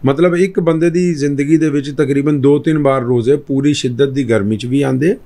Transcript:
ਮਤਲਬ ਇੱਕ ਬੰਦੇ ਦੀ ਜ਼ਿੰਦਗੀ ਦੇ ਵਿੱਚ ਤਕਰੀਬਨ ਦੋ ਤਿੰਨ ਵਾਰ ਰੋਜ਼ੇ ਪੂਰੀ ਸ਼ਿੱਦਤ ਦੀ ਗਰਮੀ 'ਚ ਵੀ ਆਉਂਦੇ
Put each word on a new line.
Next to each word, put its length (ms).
ਮਤਲਬ 320
ਇੱਕ 240
ਬੰਦੇ 300
ਦੀ 240
ਜ਼ਿੰਦਗੀ 420
ਦੇ 140
ਵਿੱਚ 200
ਤਕਰੀਬਨ 500
ਦੋ 180
ਤਿੰਨ 200
ਵਾਰ 240
ਰੋਜ਼ੇ 340
ਪੂਰੀ 380
ਸ਼ਿੱਦਤ 340
ਦੀ 220
ਗਰਮੀ 260
'ਚ 100
ਵੀ 160
ਆਉਂਦੇ 440